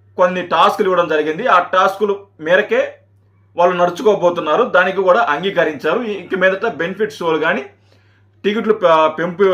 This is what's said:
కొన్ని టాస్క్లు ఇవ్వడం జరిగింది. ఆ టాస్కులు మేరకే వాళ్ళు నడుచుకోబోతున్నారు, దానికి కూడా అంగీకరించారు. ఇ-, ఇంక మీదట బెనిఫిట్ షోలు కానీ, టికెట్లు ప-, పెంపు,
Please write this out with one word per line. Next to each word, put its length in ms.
కొన్ని 300
టాస్క్లు 380
ఇవ్వడం 240
జరిగింది. 380
ఆ 120
టాస్కులు 680
మేరకే 580
వాళ్ళు 200
నడుచుకోబోతున్నారు, 840
దానికి 380
కూడా 200
అంగీకరించారు. 800
ఇ-, 180
ఇంక 160
మీదట 320
బెనిఫిట్ 460
షోలు 260
కానీ, 260
టికెట్లు 280
ప-, 460
పెంపు, 240